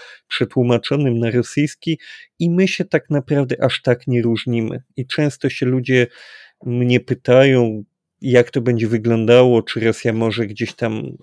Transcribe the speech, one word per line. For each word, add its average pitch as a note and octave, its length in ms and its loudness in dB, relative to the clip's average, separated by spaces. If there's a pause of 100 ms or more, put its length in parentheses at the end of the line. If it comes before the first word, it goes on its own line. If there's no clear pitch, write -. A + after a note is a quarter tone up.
(280)
przetłumaczonym B2 920 0
na A#2 120 -2
rosyjski. D3 680 -4 (400)
I E3+ 100 0
my F3+ 180 2
się F#3 180 -4
tak - 240 -4
naprawdę C#3 540 -2
aż - 180 -2
tak B2 260 -2
nie B2 140 0
różnimy. A#2 640 -4 (140)
I B2+ 100 -8
często D3 420 -4
się - 160 -6
ludzie B2+ 420 2 (580)
mnie B2 340 2
pytają, B2 840 2 (380)
jak B2 300 2
to C3+ 100 -4
będzie A#2 260 0
wyglądało, A#2 760 4
czy - 180 -6
Rosja A2 340 -2
może A2+ 340 -2
gdzieś G#2+ 260 -8
tam A#2 500 -8